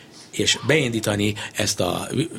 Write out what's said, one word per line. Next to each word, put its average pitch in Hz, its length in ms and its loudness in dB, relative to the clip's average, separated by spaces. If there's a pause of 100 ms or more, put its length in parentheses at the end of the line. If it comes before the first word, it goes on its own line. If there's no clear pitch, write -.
(300)
és - 360 0
beindítani 110 680 2 (180)
ezt - 280 -2
a, 90 300 0
ö, - 60 -4 (220)